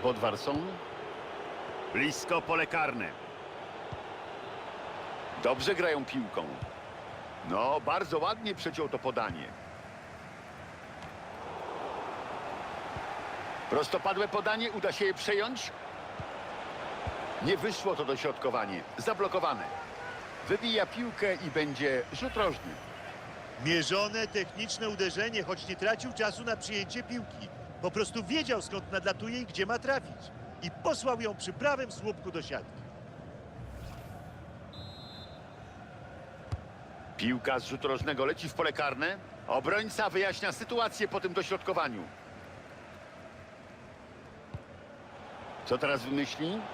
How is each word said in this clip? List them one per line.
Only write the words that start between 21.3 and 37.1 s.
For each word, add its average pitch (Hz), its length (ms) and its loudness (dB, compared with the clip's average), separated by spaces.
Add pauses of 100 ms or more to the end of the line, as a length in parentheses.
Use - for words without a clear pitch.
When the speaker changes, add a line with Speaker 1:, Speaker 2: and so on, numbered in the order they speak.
Speaker 1:
i 165 160 -2
będzie 143 500 4 (120)
rzut 254 240 -2
rożny. 175 340 2 (960)
Speaker 2:
Mierzone, 190 640 4
techniczne 214 600 0
uderzenie, 202 540 2
choć 175 240 -2
nie 185 80 -2
tracił 220 380 2
czasu 214 300 2
na 226 140 2
przyjęcie 208 460 -2
piłki. 226 460 -6 (320)
Po 180 100 2
prostu 214 320 2
wiedział, 240 380 2
skąd 190 300 -4
nadlatuje 202 480 2
i 247 60 -2
gdzie 190 200 2
ma 233 140 2
trafić. - 520 0 (300)
I 180 100 -2
posłał 247 500 4
ją 208 140 0
przy - 180 -4
prawym 262 380 4
słupku 190 400 -2
do 160 100 -2
siatki. 131 400 -4 (4000)